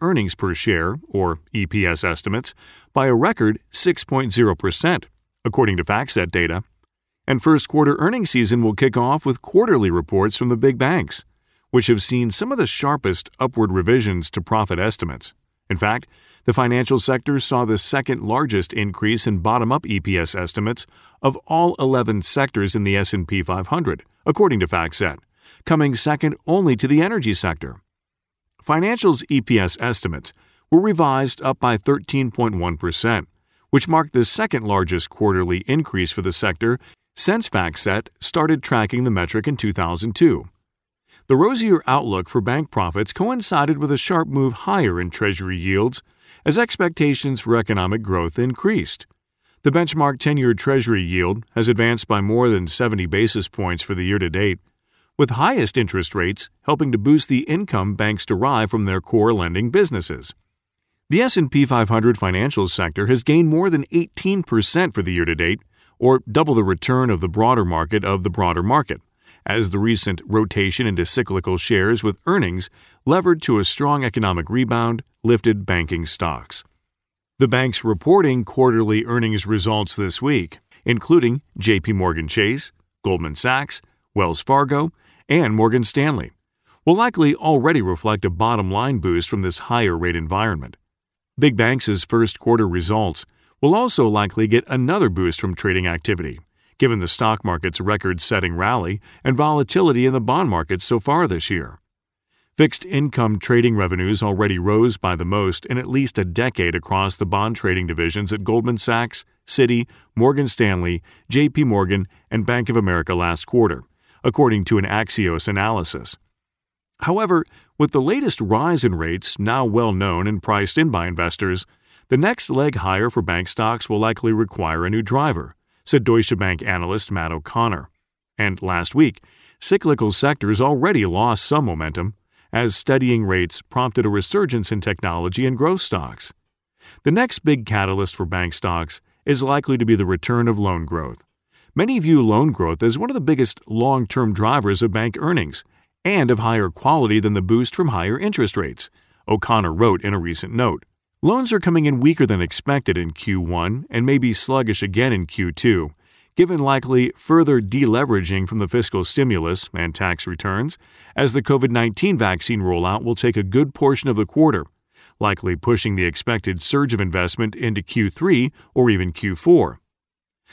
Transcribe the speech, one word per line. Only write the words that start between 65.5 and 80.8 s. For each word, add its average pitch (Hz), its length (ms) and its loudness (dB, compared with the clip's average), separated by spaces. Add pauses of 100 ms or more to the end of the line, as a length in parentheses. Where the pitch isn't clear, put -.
or 127 300 4
double 147 260 2
the 110 80 4
return 120 480 0
of 87 100 0
the 90 80 -2
broader 110 340 2
market 87 400 -2
of 95 200 -2
the 98 80 -2
broader 87 320 0
market, 127 360 -2 (460)
as 104 240 -2
the 98 100 -4
recent 104 460 0
rotation 104 600 0
into 90 180 -2
cyclical 95 520 -2
shares 107 460 0
with 101 220 -2
earnings 92 460 -2 (340)
levered 175 380 2
to 110 160 2
a 95 60 0
strong 143 380 0
economic 95 460 -2
rebound 117 540 -2 (200)
lifted 110 440 2
banking 85 360 -2
stocks. - 600 -6 (720)
The 131 100 4
banks 127 360 0
reporting 127 600 2
quarterly 113 640 2
earnings 113 400 -2
results 104 500 -2
this 98 240 -2
week, 120 380 -2 (260)